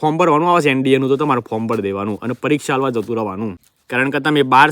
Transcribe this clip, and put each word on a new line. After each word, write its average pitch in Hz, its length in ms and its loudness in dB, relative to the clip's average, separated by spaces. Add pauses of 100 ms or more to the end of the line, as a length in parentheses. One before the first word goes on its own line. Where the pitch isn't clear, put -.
ફોર્મ 156 160 0
ભરવાનું 170 360 2
આવે 170 120 2
છે 135 80 2
એન 131 80 0
ડી 135 160 4
એનું, 131 160 0
તો 143 100 0
તમારે 127 260 -2
ફોર્મ 113 200 -4
ભરી 107 180 -2
દેવાનું 98 340 -6
અને 117 120 -6 (120)
પરીક્ષા 147 300 -2
આલવા 135 200 -2
જતું 113 260 -4
રહેવાનું. 98 360 -8 (320)
કારણ 135 260 0
કે 139 100 -4
તમે 147 280 2
બાર 143 180 6